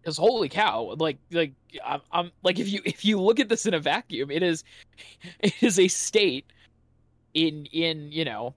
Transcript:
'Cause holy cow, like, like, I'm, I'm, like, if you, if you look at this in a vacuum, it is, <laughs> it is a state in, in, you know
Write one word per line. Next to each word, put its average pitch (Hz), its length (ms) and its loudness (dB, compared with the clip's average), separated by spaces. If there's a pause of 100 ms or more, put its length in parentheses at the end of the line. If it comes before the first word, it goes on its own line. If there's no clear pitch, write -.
'Cause 156 140 -6
holy 202 320 4
cow, 117 500 -2
like, 156 180 0 (140)
like, 160 220 0 (300)
I'm, 143 180 -6 (100)
I'm, 175 200 -2 (120)
like, - 160 2
if 208 100 -4
you, 196 160 -4
if - 180 -6
you 208 160 4
look 208 200 4
at 214 100 0
this 220 160 0
in 214 80 2
a 156 60 0
vacuum, 143 500 -4
it 165 140 0
is, 165 200 0 (400)
<laughs> - 360 -20
it - 240 2
is 196 160 4
a 185 80 8
state 180 580 0 (880)
in, 151 380 0
in, 160 400 -4
you 160 120 -4
know 117 340 -6